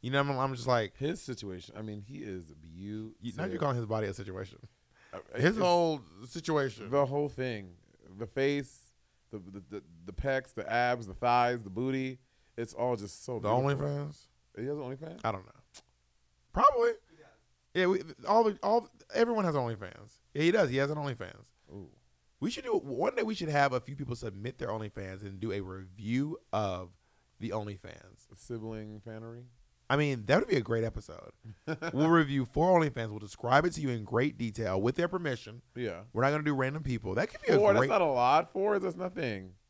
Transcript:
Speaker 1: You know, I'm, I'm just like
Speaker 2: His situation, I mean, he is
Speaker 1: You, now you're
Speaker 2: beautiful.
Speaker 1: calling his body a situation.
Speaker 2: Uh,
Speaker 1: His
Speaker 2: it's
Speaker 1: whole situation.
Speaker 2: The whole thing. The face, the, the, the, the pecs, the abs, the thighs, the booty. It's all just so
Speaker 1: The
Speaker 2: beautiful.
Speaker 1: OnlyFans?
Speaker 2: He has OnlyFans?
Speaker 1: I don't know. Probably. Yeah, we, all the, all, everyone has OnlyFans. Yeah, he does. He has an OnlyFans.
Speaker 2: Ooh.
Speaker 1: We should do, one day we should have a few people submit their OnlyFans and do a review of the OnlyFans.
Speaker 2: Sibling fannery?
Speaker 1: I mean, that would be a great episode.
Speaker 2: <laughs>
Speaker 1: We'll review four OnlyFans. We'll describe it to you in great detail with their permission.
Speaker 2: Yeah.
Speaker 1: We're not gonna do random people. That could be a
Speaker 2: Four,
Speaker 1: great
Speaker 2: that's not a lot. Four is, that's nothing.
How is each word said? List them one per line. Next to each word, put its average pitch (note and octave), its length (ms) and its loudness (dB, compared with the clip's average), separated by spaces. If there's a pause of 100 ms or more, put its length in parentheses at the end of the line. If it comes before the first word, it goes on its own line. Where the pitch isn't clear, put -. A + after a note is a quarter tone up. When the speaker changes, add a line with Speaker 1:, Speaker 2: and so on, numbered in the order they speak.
Speaker 1:
You A#2+ 80 -4
know, C#3 100 4
I'm, C#3+ 100 2
I'm C3+ 240 0
just A#2+ 120 -6
like A#2+ 320 2
Speaker 2:
His D3+ 240 -4
situation, F#2+ 540 -10
I A2 60 -10
mean, G#2 240 -8
he C#3 120 -14
is F#2 340 -8 (100)
Speaker 1:
You, G#2 600 -10
now A2+ 60 -8
you're A#2 40 -10 (160)
Speaker 2:
beautiful. F#3 120 -6
Speaker 1:
calling C#3 160 0
his A#2 100 -4
body G#2+ 220 0
a G2 60 -4
situation. F#2+ 440 -10 (560)
Speaker 2:
Uh, - 40 -10 (180)
Speaker 1:
His G#3+ 200 4
Speaker 2:
it's - 20 -6
Speaker 1:
whole F3 440 4 (240)
situation. C3 640 -2
Speaker 2:
The C#3 160 4
whole C#3+ 240 -2
thing. A2+ 400 -6 (480)
The A2+ 80 -8
face, C#3 680 -2 (380)
the, G#2+ 80 -10
the, F#2+ 320 -14
the, G2+ 120 -10 (220)
the F#2+ 80 -14
pecs, C3+ 400 -2
the G#2 180 -8
abs, A#2+ 360 2
the F#2+ 80 -10
thighs, A#2+ 480 2
the G2 80 -12
booty. C3 480 -4 (400)
It's A#2 160 -6
all B2 200 0
just G2+ 300 -10
so B2 140 -6
Speaker 1:
The G#2 100 -2
Speaker 2:
beautiful. C#3 380 2
Speaker 1:
OnlyFans? C#3+ 400 -6 (280)
Speaker 2:
He A2+ 120 -6
has C#3+ 100 -4
OnlyFans? C#3 480 -10
Speaker 1:
I A2+ 80 -2
don't F#2+ 140 -8
know. - 340 -20 (720)
Probably. C5 380 6 (840)
Yeah, F3+ 120 6
we, F#3 140 4 (260)
all A3+ 180 8
the, G#3 180 0
all, A3+ 260 4 (260)
everyone A3+ 300 4
has E3 100 2
OnlyFans. A2+ 640 -4 (160)
Yeah, D3 80 0
he E3 80 6
does. F#3+ 200 4
He C3 80 2
has C#3 120 2
an D3+ 60 -2
OnlyFans. A2 500 -6 (260)
Speaker 2:
Ooh. F#2 160 -14 (520)
Speaker 1:
We F3+ 100 -2
should - 140 -10
do, A#4+ 80 0
one E3 420 0
day A3+ 80 0
we A3 120 -2
should E3 160 -4
have C#3+ 220 4
a B2+ 80 0
few C#3 140 -12
people B2+ 220 -6
submit G#2+ 420 -8
their C3 100 -6
OnlyFans G2+ 540 -8
and G2 160 -12
do F#2+ 140 -4
a G2+ 80 -2
review G2 800 -4 (140)
of F#2 380 -2 (500)
the G#2+ 100 -6
OnlyFans. G2 840 -10
Speaker 2:
Sibling A2 720 -10
fannery? A2+ 360 -14 (480)
Speaker 1:
I C#3 60 4
mean, C#3 300 0
that C#3+ 140 6
would - 80 -4
be F#3 80 2
a C3 40 4
great A2+ 240 0
episode. F#2 460 -10 (360)
Speaker 2:
<laughs> D#3 260 -4
Speaker 1:
We'll D3+ 160 4
review C#3 380 4
four E3+ 340 4
OnlyFans. A#2+ 300 -2
We'll G#2 100 -8
describe B2 440 4
it F3 100 0
to - 60 -6
you C#3 100 -2
in A#2 140 -2
great B2 340 0
detail G#2+ 420 -2
with A#2+ 160 2
their F3 120 2
permission. C3+ 540 -6 (140)
Speaker 2:
Yeah. G#2 240 -4 (120)
Speaker 1:
We're A2+ 100 2
not C#3 80 6
gonna D3+ 120 0
do D3 120 2
random C3+ 280 0
people. A2+ 320 -2
That C3+ 160 0
could - 160 -16
be B4 60 6
a - 40 8
Speaker 2:
Four, G3+ 160 8
Speaker 1:
great G#3+ 160 8
Speaker 2:
that's - 20 2
not G#3 120 4
a E3 40 6
lot. C3+ 460 4
Four G3+ 240 2
is, F#3 60 0
that's F3+ 140 -4
nothing. B2+ 540 -4 (200)